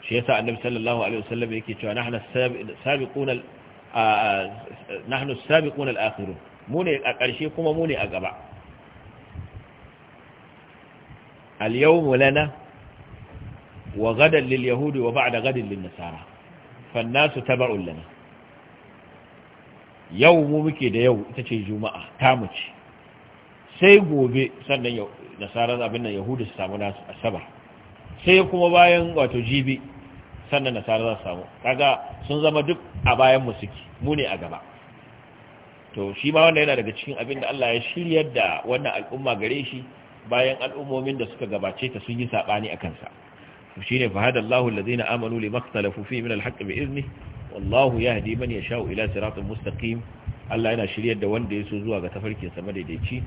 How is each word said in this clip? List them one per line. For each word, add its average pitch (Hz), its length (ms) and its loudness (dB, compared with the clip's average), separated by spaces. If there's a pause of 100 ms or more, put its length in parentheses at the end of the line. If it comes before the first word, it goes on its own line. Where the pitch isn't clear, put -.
Shi - 140 -6
yasa 120 220 2
Annabi 117 240 -4
sallallahu 120 420 -2
alaihi 107 200 -4
wasallam 117 280 -6
yake 110 240 -8
cewa, 104 180 -6
"Nahnu 117 220 -6
as-sabi-, 123 480 -2 (200)
sabiquna 135 480 -2
al-, - 120 -6 (500)
a, 117 100 0
a, 107 260 4 (760)
nahnu 135 260 -4
as-sabiquna 143 640 0
al-akhirun." 98 380 -4 (320)
Mu 156 160 -2
ne 165 200 2
a 123 120 0
ƙarshe 127 400 -2
kuma 160 180 0
mu 165 140 -2
ne 147 80 0
a 104 120 -4
gaba. 92 240 -6 (3250)
"Al-yawmu 135 560 4
lana 139 380 4 (1400)
wa 110 180 2
gadan 147 340 6
lil 127 160 0
yahudi 135 380 0
wa 117 100 2
ba'da 123 300 0
gadin 120 280 -2
lin 95 140 -8
nasara. 85 380 -12 (720)
Fan 117 180 -2
nasu 143 300 2
taba'un 123 440 0
lana." 82 180 -10 (2000)
Yau 151 280 8
mu 151 240 2
muke 147 260 0
da 110 100 0
yau, 117 300 4
ita - 140 -8
ce 110 220 -4
Juma'a, 107 400 -6 (120)
ta 131 180 6
mu 110 120 -4
ce. - 160 -12 (1160)
Sai 202 200 12
gobe 135 520 2 (160)
sannan 123 280 0
yau, 101 140 -6 (260)
Nasara, 117 480 -2
abin 113 180 -4
nan, 107 120 -4
Yahudu 110 320 -4
su 98 100 -14
samu 98 240 -6
nasu 101 180 -4 (120)
Asabar. 101 340 -6 (800)
Sai 185 160 8 (100)
kuma 175 220 4
bayan, 175 420 8
wato, 127 240 2
jibi, 127 440 0 (680)
sannan 135 260 0
Nasara 110 300 0
za 113 140 0
su - 60 -14
samu. 90 200 -8 (160)
Kaga 131 400 2 (260)
sun 147 160 -2
zama 151 220 4
duk 165 160 -2 (220)
a 127 140 4
bayan 131 280 8
mu 117 100 -4
suke, 101 160 -10 (280)
mu 147 180 -2
ne 143 100 -2
a 90 120 -4
gaba. 82 240 -10 (1300)
To, 101 240 -6
shi 147 160 -2
ma 160 160 8
wannan 156 180 6
yana 143 100 2
daga 110 160 -2
cikin 135 280 -10
abin 135 220 -6
da - 80 -4
Allah 127 260 0
ya 113 60 -2
shiryar 160 520 0
da 95 300 0
wannan 127 320 -2
al'umma 127 400 -4
gare 117 280 -2
shi, 127 200 -10 (460)
bayan 127 280 2
al'ummomin 135 600 -4
da 117 80 -2
suka - 180 -10
gabace 98 460 -4
ta 107 80 -10
sun 117 180 -8
yi 123 100 -2
saɓani 104 460 -2
a 82 60 -10
kansa. - 320 -10 (640)
To, 98 80 -14
shi 127 160 0
ne, 123 100 2
"فهدى 113 300 2
الله 120 300 2
الذين 113 320 -2
آمنوا 117 380 -4
لما 110 180 -4
اختلفوا 104 460 -4
فيه 117 200 -6
من 117 80 -4
الحق 104 320 -6
بإذنه، 139 400 -6 (500)
والله 104 360 2 (120)
يهدي 110 340 0
من 123 160 -4
يشاء 117 320 -6
إلى 98 300 -4
صراط 104 240 -6
مستقيم." 110 640 -6 (480)
Allah 113 240 0
yana 110 140 -2
shiryar 110 340 -2
da 104 80 -2
wanda 110 240 -2
ya 104 160 -4
so 107 80 -6
zuwa 104 240 -4
ga 87 80 -8
tafarkin 101 460 -8
sa - 60 -10
madaidaici. 95 640 -8